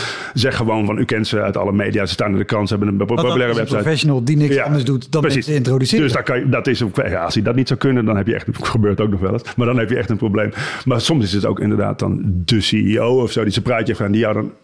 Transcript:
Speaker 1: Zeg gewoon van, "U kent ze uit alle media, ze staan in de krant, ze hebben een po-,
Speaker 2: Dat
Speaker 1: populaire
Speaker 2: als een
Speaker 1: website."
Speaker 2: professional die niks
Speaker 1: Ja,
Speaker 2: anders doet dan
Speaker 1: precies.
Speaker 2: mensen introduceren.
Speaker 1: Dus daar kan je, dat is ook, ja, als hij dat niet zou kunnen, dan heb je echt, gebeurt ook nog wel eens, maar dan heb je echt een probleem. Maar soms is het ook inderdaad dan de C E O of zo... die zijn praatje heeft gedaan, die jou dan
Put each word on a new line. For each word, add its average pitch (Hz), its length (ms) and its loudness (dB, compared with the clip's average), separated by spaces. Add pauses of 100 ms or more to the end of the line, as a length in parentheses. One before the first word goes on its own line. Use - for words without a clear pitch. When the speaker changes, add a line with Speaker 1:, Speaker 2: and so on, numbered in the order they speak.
(340)
Speaker 1:
Zeg 123 220 0
gewoon 110 300 0
van, 107 120 -2
"U 127 60 0
kent 110 220 0
ze 104 160 0
uit 98 140 -2
alle 98 160 0
media, 101 340 0
ze 85 60 -6
staan 110 200 -2
in 98 60 0
de 101 60 0
krant, 104 240 0
ze 110 80 0
hebben 101 160 0
een 98 140 0
po-, 113 80 0
Speaker 2:
Dat 120 100 0
Speaker 1:
populaire 123 240 2
Speaker 2:
als 117 80 0
een 113 80 0
Speaker 1:
website." 107 180 -2
Speaker 2:
professional 143 420 0
die 151 120 2
niks 147 180 4
Speaker 1:
Ja, 135 100 2
Speaker 2:
anders 143 200 0
doet 131 280 -2
dan 160 80 2
Speaker 1:
precies. 156 180 2
Speaker 2:
mensen 151 160 -2
introduceren. 131 500 2
Speaker 1:
Dus 123 80 2
daar 123 100 0
kan 127 160 0
je, 135 100 0
dat 123 180 0
is 123 160 2
ook, 104 140 -2
ja, 98 280 0
als 87 100 -4
hij 135 80 2
dat 117 120 0
niet 127 140 2
zou 131 120 -2
kunnen, 127 240 2
dan 110 120 2
heb 98 100 0
je 117 80 2
echt, - 180 -4
gebeurt 104 480 0
ook 107 100 2
nog 98 100 0
wel 95 120 0
eens, 113 100 -2 (140)
maar 120 100 2
dan 123 120 2
heb 113 120 0
je 120 60 2
echt 113 140 -4
een 110 60 0
probleem. 104 360 0 (320)
Maar 117 160 2
soms 143 240 2
is 90 80 -2
het 98 140 0
ook 110 140 -2
inderdaad 104 380 0
dan 98 260 -2
de 92 340 0
C - 140 0
E 107 280 2
O 123 220 2
of 110 100 -2
zo... 117 100 0
die 107 100 0
zijn 104 120 -2
praatje 113 220 0
heeft 107 100 -2
gedaan, 101 160 0
die 110 80 4
jou 107 140 2
dan 107 180 -4 (120)